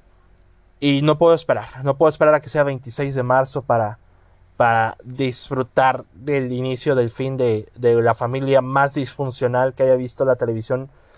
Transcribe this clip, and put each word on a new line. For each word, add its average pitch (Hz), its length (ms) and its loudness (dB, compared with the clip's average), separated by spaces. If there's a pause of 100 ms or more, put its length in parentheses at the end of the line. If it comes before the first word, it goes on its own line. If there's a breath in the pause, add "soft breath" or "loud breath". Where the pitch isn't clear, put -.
(800)
Y 143 220 2
no 151 160 2
puedo 165 160 6
esperar, 127 500 -4
no 139 140 -2
puedo 160 100 4
esperar 151 260 4
a 147 60 2
que - 80 -14
sea 151 140 0
veintiséis 139 520 -6
de 131 80 -2
marzo 131 380 0
para, 113 380 -2 (580)
para 113 480 0
disfrutar 131 1080 -2
del 131 360 -4
inicio 127 440 -4
del 120 160 2
fin 135 260 -6
de, 117 380 -2
de 117 260 2
la 117 140 2
familia 131 480 0
más 139 320 0
disfuncional 127 800 -2
que - 80 -4
haya 131 140 4
visto 127 280 -6
la 127 120 2
televisión 123 520 -4 (300 soft breath)